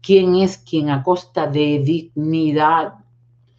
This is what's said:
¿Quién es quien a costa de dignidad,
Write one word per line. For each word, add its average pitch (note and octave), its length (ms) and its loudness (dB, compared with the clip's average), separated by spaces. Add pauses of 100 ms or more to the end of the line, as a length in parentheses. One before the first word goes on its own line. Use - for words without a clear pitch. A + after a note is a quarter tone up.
¿Quién F#3 340 4
es F#3+ 220 0
quien D3 320 -4
a C3+ 120 -2
costa F3+ 460 -4
de D3 320 0
dignidad, D#3 1160 -2 (640)